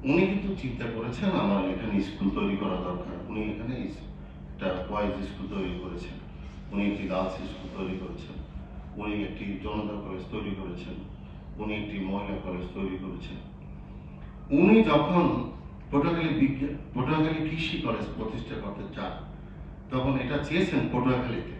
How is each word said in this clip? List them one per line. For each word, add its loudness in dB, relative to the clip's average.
উনি 6
কিন্তু 0
চিন্তা -4
করেছেন 0
আমার 4
এখানে 0
স্কুল 0
তৈরি 2
করা 0
দরকার, -4
উনি -2
এখানে -2
ইস-, -8
একটা 0
বয়েজ 0
স্কুল -6
তৈরি -2
করেছেন, -6
উনি 2
একটি 0
গার্লস 0
স্কুল -8
তৈরি -2
করেছেন, -8
উনি -2
একটি -4
জনতা -2
কলেজ -6
তৈরি -4
করেছেন, -6
উনি -2
একটি -4
মহিলা -2
কলেজ -4
তৈরি -2
করেছেন। -8
উনি 10
যখন 6
পটুয়াখালী 4
বিজ্ঞান, 4
পটুয়াখালী 4
কৃষি -2
কলেজ 0
প্রতিষ্ঠা -4
করতে -6
চান, -4
তখন 2
এটা 0
চেয়েছেন 2
পটুয়াখালীতে। 2